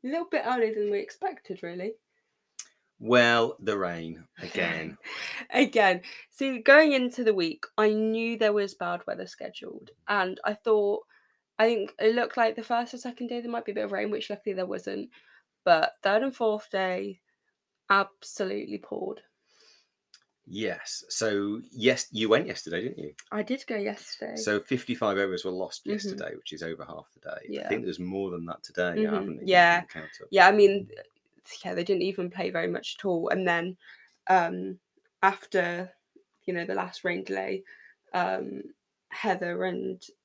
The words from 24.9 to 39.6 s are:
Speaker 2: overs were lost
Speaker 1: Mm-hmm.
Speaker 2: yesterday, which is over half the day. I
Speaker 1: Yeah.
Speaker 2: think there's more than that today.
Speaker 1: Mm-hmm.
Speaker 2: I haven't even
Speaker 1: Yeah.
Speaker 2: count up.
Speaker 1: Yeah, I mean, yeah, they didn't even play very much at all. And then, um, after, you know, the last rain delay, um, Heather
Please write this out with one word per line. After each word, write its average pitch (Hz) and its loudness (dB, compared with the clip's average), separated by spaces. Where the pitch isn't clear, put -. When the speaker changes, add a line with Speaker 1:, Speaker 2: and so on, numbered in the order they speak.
Speaker 2:
overs 95 -2
were 95 -4
lost - -8
Speaker 1:
Mm-hmm. 202 -4
Speaker 2:
yesterday, 202 -6
which - -14
is - -12
over 82 -8
half 78 -16
the - -14
day. 73 -8
I - -14
Speaker 1:
Yeah. - -8
Speaker 2:
think 107 -2
there's 87 -6
more 95 -4
than 85 -8
that 85 -12
today. 90 -2
Speaker 1:
Mm-hmm. 214 0
Speaker 2:
I 214 0
haven't 196 -4
even - -8
Speaker 1:
Yeah. 175 6
Speaker 2:
count 156 -14
up. - -18
Speaker 1:
Yeah, 190 10
I - 8
mean, - 6
yeah, 185 -6
they 175 -2
didn't 180 2
even 185 -2
play 185 -4
very 175 -2
much - -6
at - -16
all. 175 0
And 185 0
then, 175 0
um, 185 2
after, 185 0
you 180 -2
know, 170 -2
the 185 -4
last 185 -6
rain 185 -2
delay, 190 -4
um, 190 -4
Heather 180 -4